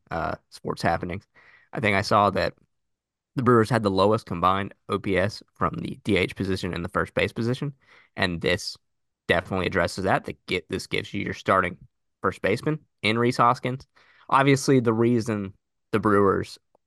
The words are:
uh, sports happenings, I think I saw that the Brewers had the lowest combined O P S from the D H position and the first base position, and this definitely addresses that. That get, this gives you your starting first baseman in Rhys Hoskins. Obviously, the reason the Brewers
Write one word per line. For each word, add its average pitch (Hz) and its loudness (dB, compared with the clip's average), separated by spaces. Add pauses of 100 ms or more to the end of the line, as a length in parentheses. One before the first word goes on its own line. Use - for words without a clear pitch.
uh, 82 -4 (140)
sports - -10
happenings, 87 -4 (460)
I - -6
think 104 2
I 98 0
saw 104 4
that 90 -2 (840)
the 135 -4
Brewers 113 4
had 113 0
the 101 2
lowest 101 2
combined 92 -2 (140)
O 101 -2
P 95 -2
S 98 -2 (100)
from - -4
the - -8
D 104 2
H 92 -2
position 95 -4
and 85 -6
the - -6
first 82 -2
base 92 -2
position, 127 -6 (420)
and 90 -2
this - -2 (500)
definitely 90 0
addresses 92 -2
that. 107 0
That - -14
get, - -6
this - -8
gives - -6
you 101 -6
your 95 -6
starting 92 0 (460)
first 95 -2
baseman 123 -2 (220)
in 110 0
Rhys 120 0
Hoskins. 123 0 (440)
Obviously, 135 4
the 117 2
reason 110 0 (380)
the 110 0
Brewers 98 2 (300)